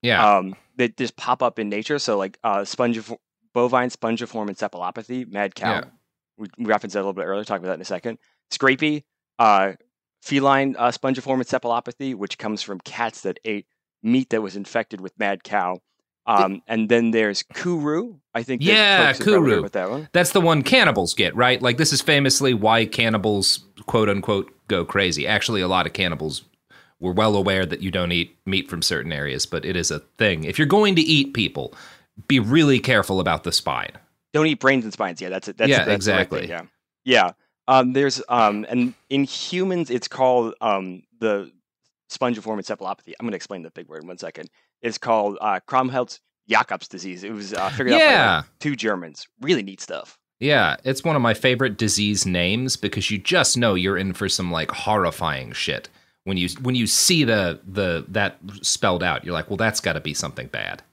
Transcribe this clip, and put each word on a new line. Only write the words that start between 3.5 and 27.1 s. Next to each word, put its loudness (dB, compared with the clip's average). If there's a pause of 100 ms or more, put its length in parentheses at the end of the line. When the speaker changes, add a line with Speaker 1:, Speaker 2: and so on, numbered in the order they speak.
Speaker 2:
bovine 2
spongiform -6
encephalopathy, -8
mad -6
cow. -4
Speaker 1:
Yeah. -6 (540)
Speaker 2:
We, -14 (100)
we -6
referenced 0
that -2
a -2
little -4
bit -6
earlier. -4
Talk -6
about -8
that 0
in -12
a -14
second. -8 (320)
Scrapie, 0 (360)
uh, 4 (480)
feline, 2
uh, 2
spongiform -2
encephalopathy, -4
which -8
comes -6
from -10
cats -8
that -6
ate -8 (380)
meat 2
that 0
was -8
infected -6
with -14
mad -2
cow. -4 (460)
Um, 2
and -2
then 4
there's 0 (120)
Kuru. -4 (180)
I -4
think -4
that 2
Speaker 1:
Yeah, 6
Speaker 2:
folks 2
have 0
probably 6
heard 4
Speaker 1:
Kuru. 4
Speaker 2:
about -6
that -2
one. -8
Speaker 1:
That's 2
the 4
one 4
cannibals 4
get, 0
right? 4
Like, 2
this 2
is 0
famously 2
why 4
cannibals, 0 (240)
quote 2
unquote, -2 (140)
go 0
crazy. 0
Actually, 0
a 0
lot 2
of -10
cannibals -4 (560)
were -4